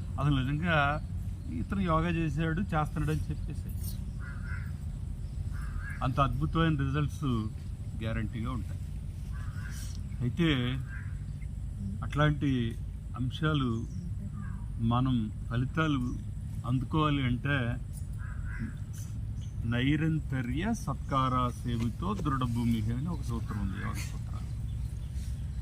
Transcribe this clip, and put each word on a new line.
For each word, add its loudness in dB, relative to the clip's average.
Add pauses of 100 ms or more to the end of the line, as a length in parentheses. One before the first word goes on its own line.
(220)
అసలు 6
నిజంగా 4 (460)
ఇతను 0
యోగా 6
చేశాడు, 2
చేస్తున్నాడని 2
చెప్పేసి -4 (2000)
అంత 0
అద్భుతమైన 4
రిజల్ట్స్ 2 (800)
గ్యారంటీగా -2
ఉంటాయి. -4 (1400)
అయితే 4 (1500)
అట్లాంటి 2 (380)
అంశాలు 0 (920)
మనం 4 (180)
ఫలితాలు 2 (520)
అందుకోవాలి 4
అంటే 2 (1900)
నైరంతర్య 2
సత్కార 2
సేవితో -2
దృఢ 0
భూమి 2
అని -2
ఒక -2
సూత్రం -2
ఉంది, -2
యోగ -2
సూత్రం. -4 (1300)